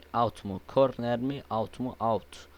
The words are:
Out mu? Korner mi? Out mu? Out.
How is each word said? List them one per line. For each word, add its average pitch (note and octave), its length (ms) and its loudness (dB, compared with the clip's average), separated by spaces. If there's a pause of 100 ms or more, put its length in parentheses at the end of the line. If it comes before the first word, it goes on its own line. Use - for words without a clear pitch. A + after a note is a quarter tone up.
(140)
Out A2+ 320 0
mu? F#2+ 220 -6
Korner A#2+ 520 2
mi? C3+ 300 -4
Out A2 300 -2
mu? B2 200 -6
Out. - 480 -2 (100)